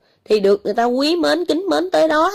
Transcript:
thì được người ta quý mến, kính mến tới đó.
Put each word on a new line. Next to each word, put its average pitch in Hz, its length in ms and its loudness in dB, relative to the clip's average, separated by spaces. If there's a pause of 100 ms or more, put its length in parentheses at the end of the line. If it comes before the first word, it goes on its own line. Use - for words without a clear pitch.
(260)
thì 214 140 2
được 196 240 2
người 202 100 -4
ta 233 120 0
quý 277 300 0
mến, 311 300 0
kính 330 240 -2
mến 320 220 -2
tới 311 160 2
đó. 320 280 0